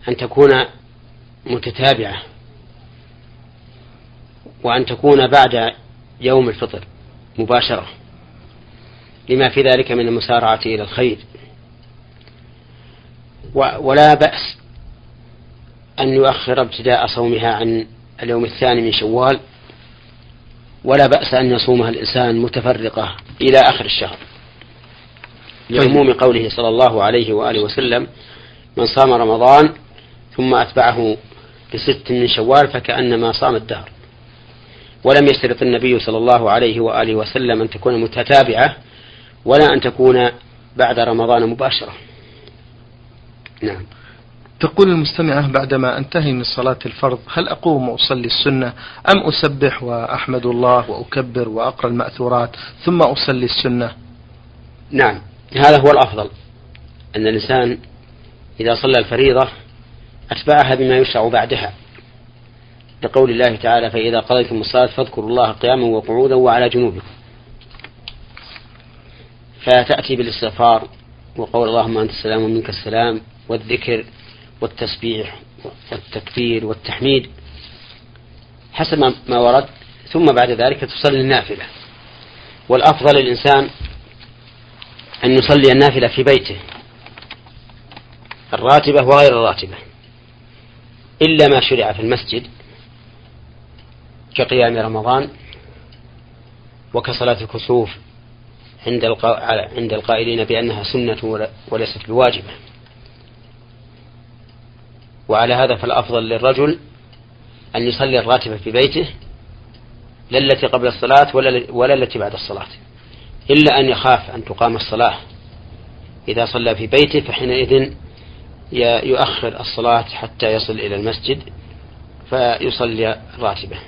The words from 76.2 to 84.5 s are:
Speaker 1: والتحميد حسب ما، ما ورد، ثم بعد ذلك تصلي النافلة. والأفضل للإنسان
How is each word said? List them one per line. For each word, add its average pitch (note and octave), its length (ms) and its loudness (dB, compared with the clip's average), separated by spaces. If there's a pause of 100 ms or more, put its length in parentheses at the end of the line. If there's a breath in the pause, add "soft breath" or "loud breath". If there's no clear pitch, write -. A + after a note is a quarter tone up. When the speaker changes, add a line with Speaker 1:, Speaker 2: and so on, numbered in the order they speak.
Speaker 1:
والتحميد C3 640 -4 (1400 loud breath)
حسب D#3+ 260 -4
ما، C3 160 2 (140)
ما B2 100 0
ورد، B2 280 4 (460)
ثم E3+ 120 0
بعد B2 260 4
ذلك B2 300 -2
تصلي C3+ 400 -2
النافلة. C3 440 -2 (1040 loud breath)
والأفضل C#3+ 480 4
للإنسان C#3 540 2 (1500)